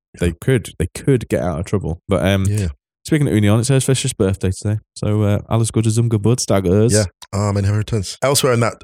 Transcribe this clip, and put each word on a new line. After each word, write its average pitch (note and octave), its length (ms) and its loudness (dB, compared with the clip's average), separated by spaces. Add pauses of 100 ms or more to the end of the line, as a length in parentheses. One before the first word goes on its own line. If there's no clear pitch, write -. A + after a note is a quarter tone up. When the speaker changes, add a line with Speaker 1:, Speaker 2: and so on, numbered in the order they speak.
(200)
Speaker 1:
they F2 80 0
Speaker 2:
Yeah. E2+ 140 -2
Speaker 1:
could, C3 280 0 (100)
they - 160 -2
could C3 320 0
get C#2+ 140 -2
out D#2+ 180 -4
of F2+ 60 -6
trouble. E2 420 -4
But, F#2+ 180 0
um, F#2+ 220 2
Speaker 2:
Yeah. G2+ 220 -2 (360)
Speaker 1:
speaking D3 220 0
of D#2+ 60 0
Union, G#2 260 4
it's A#2+ 100 0
her C3+ 100 4
sister's C3 340 0
birthday F#2+ 380 0
today. G#2+ 280 -4 (180)
So, G#2+ 260 0
uh, G2+ 260 0
alles A2+ 220 0
Gute A2+ 200 0
zum A#2 180 0
Geburtstag, G#2+ 560 0
Urs. G#2 280 4
Speaker 2:
Yeah. G#2 120 4 (280)
Amen. G2+ 320 0
Inheritance. G#2 580 -2
Elsewhere C#3 300 2
in A#2 80 2
that, A2 220 0